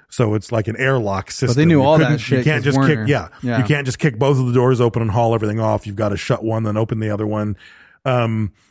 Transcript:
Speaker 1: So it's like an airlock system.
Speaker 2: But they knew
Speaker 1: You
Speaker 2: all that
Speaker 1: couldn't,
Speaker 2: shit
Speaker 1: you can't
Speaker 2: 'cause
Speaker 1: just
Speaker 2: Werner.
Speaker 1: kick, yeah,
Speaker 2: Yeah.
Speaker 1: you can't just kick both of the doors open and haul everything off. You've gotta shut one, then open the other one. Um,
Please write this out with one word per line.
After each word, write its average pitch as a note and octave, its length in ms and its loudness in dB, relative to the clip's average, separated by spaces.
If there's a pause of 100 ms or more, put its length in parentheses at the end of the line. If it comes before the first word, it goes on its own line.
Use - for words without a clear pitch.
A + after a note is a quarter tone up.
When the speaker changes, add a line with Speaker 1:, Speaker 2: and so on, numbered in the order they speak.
Speaker 1:
So G#2+ 260 0
it's G#2+ 180 -6
like A2 160 -2
an A2+ 80 -4
airlock A#2+ 540 -2
system. - 180 -2
Speaker 2:
But A#2+ 80 2
they D3+ 80 4
knew E3 160 4
Speaker 1:
You C3 40 4
Speaker 2:
all D#3 140 4
that D#3+ 60 4
Speaker 1:
couldn't, C#3+ 140 0
Speaker 2:
shit B2+ 220 -2
Speaker 1:
you B2 40 0
can't D3+ 140 2
Speaker 2:
'cause C3+ 60 -4 (100)
Speaker 1:
just C3+ 40 4
Speaker 2:
Werner. C3+ 180 4
Speaker 1:
kick, G#2+ 120 -2
yeah, A#2+ 200 0 (140)
Speaker 2:
Yeah. A#2+ 160 -2
Speaker 1:
you B2 60 2
can't C#3+ 220 0
just B2+ 120 -6
kick B2+ 200 0
both C#3 200 2
of C3 80 2
the A#2+ 60 -2
doors B2 280 4
open A#2+ 220 2
and A2 80 -2
haul A#2 240 2
everything G#2+ 240 -2
off. G#2+ 280 -2
You've G2+ 100 -10
gotta G#2 220 -2
shut - 260 -2
one, A2+ 200 -2
then G#2+ 120 -4
open A2 240 -2
the A2 100 -4
other G#2 160 -4
one. G#2 300 -4 (480)
Um, A2+ 480 -2 (180)